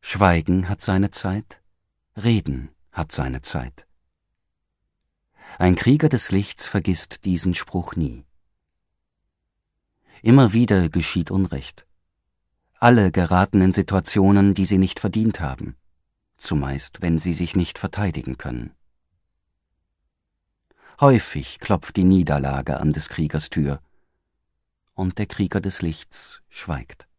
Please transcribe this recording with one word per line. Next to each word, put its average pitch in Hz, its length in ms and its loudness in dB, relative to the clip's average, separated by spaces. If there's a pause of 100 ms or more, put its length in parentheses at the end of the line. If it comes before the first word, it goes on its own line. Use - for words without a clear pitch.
Schweigen 90 680 2
hat 98 140 -4
seine 98 280 0
Zeit, - 520 -8 (540)
Reden 95 540 -2 (200)
hat 80 220 -6
seine 65 300 -4
Zeit. - 440 -8 (1700)
Ein 90 180 4
Krieger 151 320 4
des 131 220 0
Lichts - 360 -2
vergisst - 580 -4
diesen 90 300 0
Spruch - 400 -6
nie. 71 300 -6 (2000)
Immer 120 300 6
wieder 104 360 4
geschieht 82 420 -2
Unrecht. 92 560 -4 (920)
Alle 113 340 6
geraten 92 480 2
in 92 120 4
Situationen, 98 840 2
die 98 100 0
sie 95 140 0
nicht 95 220 0
verdient 110 400 -2
haben, 69 360 -8 (600)
zumeist, 69 680 -6
wenn 85 160 0
sie 82 140 -2
sich 85 240 -4
nicht 87 220 -2
verteidigen 78 600 -6
können. 62 360 -10 (2250)
Häufig 120 580 2
klopft - 380 -4
die 92 80 2
Niederlage 73 720 2
an 78 140 0
des - 160 -4
Kriegers 78 420 -4
Tür, 69 300 -4 (1120)
und 92 240 -4
der 104 80 -2
Krieger 104 340 -4
des - 220 -6
Lichts - 680 -10
schweigt. - 600 -12 (100)